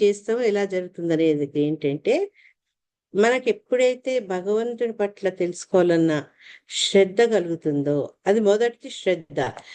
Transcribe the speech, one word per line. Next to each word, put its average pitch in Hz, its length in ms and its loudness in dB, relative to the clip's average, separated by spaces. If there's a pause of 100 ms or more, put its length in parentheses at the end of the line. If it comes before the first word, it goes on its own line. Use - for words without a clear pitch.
చేస్తామో 208 380 0
ఎలా 208 240 0
జరుగుతుంది 180 500 -4
అనేది 151 420 0
ఏంటంటే, 151 720 -2 (840)
మనకి 240 360 2
ఎప్పుడైతే 254 680 -2
భగవంతుని 220 760 -4
పట్ల 202 360 -4
తెలుసుకోవాలన్న 170 960 0 (440)
శ్రద్ధ 196 540 2
కలుగుతుందో, 160 880 0 (160)
అది 208 140 4
మొదటిది 226 500 0
శ్రద్ధ. 160 600 -4 (240)